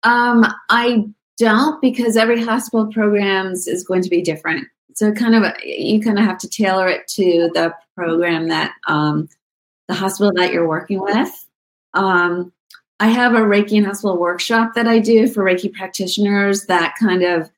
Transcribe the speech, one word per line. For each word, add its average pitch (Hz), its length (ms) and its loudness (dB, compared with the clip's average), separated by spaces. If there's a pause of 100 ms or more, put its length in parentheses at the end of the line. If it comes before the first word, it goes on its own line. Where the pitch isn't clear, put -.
Um, 240 420 4 (240)
I 240 360 2 (320)
don't, 233 420 2
because 240 380 0
every 226 260 2
hospital 226 440 -2
programs 196 800 -2
is 180 160 -6
going 185 180 -2
to 180 80 -4
be 175 120 2
different. 160 460 -6 (280)
So 214 180 0
kind 226 220 2
of, 208 180 2 (100)
you 208 380 -2
kind 214 180 0
of 226 60 4
have 190 140 -2
to - 100 -14
tailor 190 380 0
it - 220 -4
to 170 440 2
the 165 200 -2 (220)
program 165 540 -2
that, 156 240 -4 (140)
um, 151 420 -2 (580)
the - 60 -6
hospital 196 420 -2
that 180 160 0
you're 170 160 0
working 180 340 -4
with. 214 460 -2 (460)
Um, 180 580 0 (480)
I 214 80 2
have 240 260 4
a 233 60 4
Reiki 208 380 2
and 208 80 4
hospital 202 320 -4
workshop 202 580 0
that 233 120 0
I 226 120 4
do 220 280 4
for 214 160 -2
Reiki 185 280 0
practitioners 202 960 -2
that 170 340 -2
kind 185 240 2
of 170 340 -2